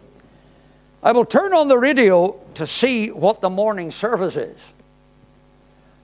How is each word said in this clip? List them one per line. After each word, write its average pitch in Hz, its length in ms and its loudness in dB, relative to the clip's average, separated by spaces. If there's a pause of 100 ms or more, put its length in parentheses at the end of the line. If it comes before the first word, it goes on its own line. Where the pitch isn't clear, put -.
(1000)
I 214 100 2
will 240 140 2
turn 220 280 0
on 311 140 2
the 262 100 4
radio 220 600 2 (140)
to 156 120 -8
see 226 460 -2
what 175 300 -2
the 190 80 -2
morning 190 420 -4
service 185 460 -4
is. 113 200 -8 (1500)